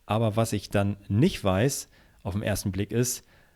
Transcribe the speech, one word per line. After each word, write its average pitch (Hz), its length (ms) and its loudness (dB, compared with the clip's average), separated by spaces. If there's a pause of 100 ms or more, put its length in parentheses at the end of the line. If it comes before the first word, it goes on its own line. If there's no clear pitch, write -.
aber 107 320 0
was 113 160 0
ich 104 160 -6
dann 101 260 0 (140)
nicht 127 340 2
weiß 101 460 0 (340)
auf 98 100 -4
den 104 100 -4
ersten 101 280 -2
Blick 95 200 -4
ist, 120 320 -2 (320)